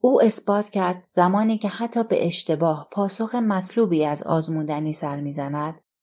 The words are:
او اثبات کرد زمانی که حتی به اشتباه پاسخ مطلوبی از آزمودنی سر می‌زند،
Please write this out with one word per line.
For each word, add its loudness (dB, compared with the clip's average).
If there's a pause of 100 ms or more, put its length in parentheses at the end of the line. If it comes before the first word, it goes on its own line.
او 6
اثبات 2
کرد -2
زمانی 2
که -4
حتی -2
به 0
اشتباه 0
پاسخ -4
مطلوبی 0
از -2
آزمودنی -2
سر -6
می‌زند، -6 (220)